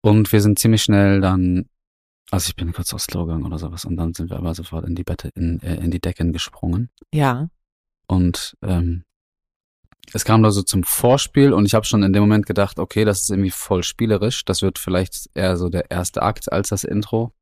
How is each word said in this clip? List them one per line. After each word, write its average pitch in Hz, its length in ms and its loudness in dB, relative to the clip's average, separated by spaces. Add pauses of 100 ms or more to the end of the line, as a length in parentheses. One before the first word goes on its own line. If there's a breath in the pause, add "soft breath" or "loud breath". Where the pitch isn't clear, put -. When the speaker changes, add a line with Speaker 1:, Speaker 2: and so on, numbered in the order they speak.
Speaker 1:
Und 107 320 4
wir 107 80 6
sind 104 180 4
ziemlich 113 240 4
schnell 101 380 4
dann, 92 460 2 (640)
also 92 180 -2
ich - 80 -8
bin 85 160 -6
kurz - 220 -8
aufs - 140 -8
Klo 87 180 -4
gegangen 80 180 -4
oder 82 140 -8
sowas 82 260 -10
und 87 120 -4
dann 85 180 -2
sind 85 160 -8
wir 90 60 -8
aber 85 180 -4
sofort 82 320 -10
in 87 100 -4
die 87 80 -6
Bette, - 300 -6
in, 85 280 -4
äh, 82 140 -4
in 85 160 -2
die 87 80 -4
Decken 85 320 -2
gesprungen. 90 580 -4 (220)
Speaker 2:
Ja. 139 360 0 (600)
Speaker 1:
Und, 90 540 0
ähm, 87 420 -2 (1080)
es 104 120 -4
kam 110 180 6
da 107 80 6
so 98 120 0
zum 92 200 0
Vorspiel 139 680 2
und 101 120 4
ich 101 100 0
hab 107 120 2
schon 104 160 2
in 98 100 4
dem 101 100 4
Moment 107 240 4
gedacht, 98 340 -2
okay, 104 240 0
das 104 180 0
ist - 80 -4
irgendwie 95 220 0
voll - 320 -2
spielerisch. 110 600 -2
Das 95 160 -2
wird 95 180 -2
vielleicht 92 560 -4
eher 92 220 0
so 87 140 -2
der 87 200 -4
erste 90 320 -4
Akt - 300 -4
als 95 180 -2
das 101 140 -4
Intro. 113 580 -4